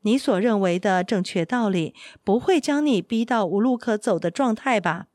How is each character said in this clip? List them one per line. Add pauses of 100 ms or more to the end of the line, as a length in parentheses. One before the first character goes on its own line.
你
所
认
为
的
正
确
道
理， (300)
不
会
将
你
逼
到
无
路
可
走
的
状
态
吧？